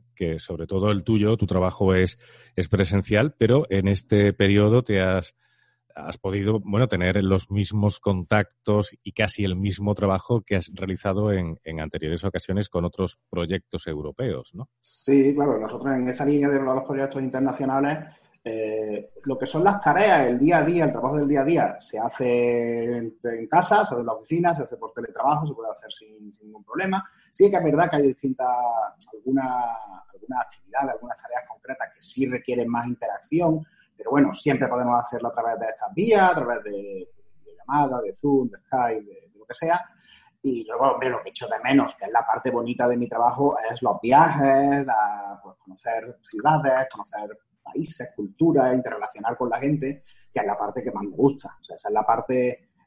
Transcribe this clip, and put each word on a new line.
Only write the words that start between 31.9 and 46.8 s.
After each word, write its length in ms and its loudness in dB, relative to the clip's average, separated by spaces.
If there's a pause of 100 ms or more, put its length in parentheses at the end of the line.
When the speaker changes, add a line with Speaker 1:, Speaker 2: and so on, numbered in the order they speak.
Speaker 2:
que 60 -20
sí 260 -4
requieren 420 -4
más 180 -4
interacción, 800 -2 (280)
pero 180 -10
bueno, 200 4
siempre 360 -2
podemos 300 0
hacerlo 300 -4
a 40 -4
través 260 -4
de 80 -6
estas 260 -8
vías, 380 4
a 60 2
través 280 -2
de, 60 -10
de 880 -14
llamadas, 460 -2
de 100 -8
Zoom, 340 2
de 120 -18
Skype, 440 -2
de, 280 -20
de 60 -20
lo 60 -20
que 100 -14
sea. 300 -2 (560)
Y 260 -4
luego, 260 2
hombre, 180 -2
lo 120 -4
que 80 -16
echo 180 -10
de 140 -4
menos, 340 2
que 100 -12
es 60 -8
la 120 2
parte 260 -2
bonita 380 0
de 80 2
mi 120 -2
trabajo, 480 2 (140)
es 120 -10
los 180 0
viajes, 880 4
la, 560 -2
pues, 160 -20
conocer 640 -10
ciudades, 680 0